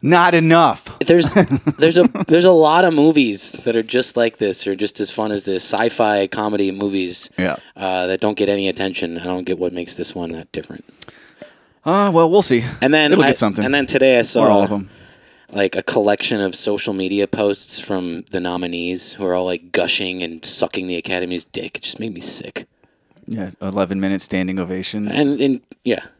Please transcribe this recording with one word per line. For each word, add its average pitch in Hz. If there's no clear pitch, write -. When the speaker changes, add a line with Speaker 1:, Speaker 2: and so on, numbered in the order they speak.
Speaker 1:
Not 170
enough. 165
Speaker 2:
There's, 165
Speaker 1:
<laughs> 151
Speaker 2:
there's 160
a, 175
there's 170
a 185
lot 165
of 170
movies 147
that 117
are 110
just 123
like 117
this, 101
or 98
just 104
as 104
fun 107
as 101
this. 95
Sci-fi 107
comedy 104
movies, 98
Speaker 1:
Yeah. 90
Speaker 2:
uh, 92
that 95
don't 104
get 98
any 98
attention. 87
I 85
don't 90
get 90
what 87
makes 87
this -
one 85
that 82
different. -
Speaker 1:
Uh, 196
well, 165
we'll 196
see. 120
Speaker 2:
And 131
then 151
Speaker 1:
It'll 147
Speaker 2:
I, 139
Speaker 1:
get 131
something. 104
Speaker 2:
and 131
then 139
today 131
I 117
saw 113
Speaker 1:
Or -
all 101
of 98
'em. 98
Speaker 2:
like, 98
a 95
collection 104
of 95
social 104
media 98
posts -
from 90
the 92
nominees 90
who 98
are 90
all, 90
like, 90
gushing 92
and 82
sucking -
the 90
Academy's 90
dick. -
It -
just -
made 113
me 85
sick. -
Speaker 1:
Yeah, 98
eleven 95
minute 95
standing 92
ovations. 95
Speaker 2:
And, 143
and 135
yeah 110